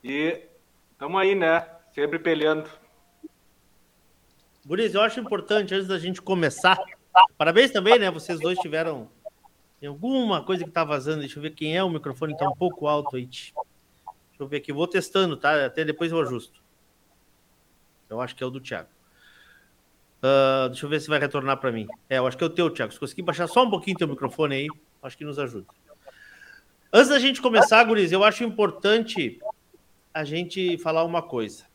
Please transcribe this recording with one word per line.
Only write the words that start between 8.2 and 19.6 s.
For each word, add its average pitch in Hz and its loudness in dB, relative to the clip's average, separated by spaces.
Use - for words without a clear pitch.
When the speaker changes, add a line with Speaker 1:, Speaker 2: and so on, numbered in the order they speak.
Speaker 2:
dois 175 -2
tiveram, 156 -6
tem 143 -14
alguma 208 -2
coisa 185 -4
que 160 -12
tá 165 0
vazando, 147 -2
deixa 139 -10
eu 143 -12
ver 151 -8
quem 156 -4
é, 190 0
o 185 0
microfone 147 -6
tá 180 0
um - -4
pouco 143 -4
alto 143 -2
aí. 127 -6
Deixa - -18
eu 139 -10
ver 143 -6
aqui, 143 -8
vou 160 -2
testando, 185 0
tá? 143 2
Até 156 -2
depois 156 -4
eu 165 0
ajusto. 127 -6
Eu 110 -10
acho 123 -8
que - -10
é 127 -6
o - -6
do 131 -12
Thiago. 107 -12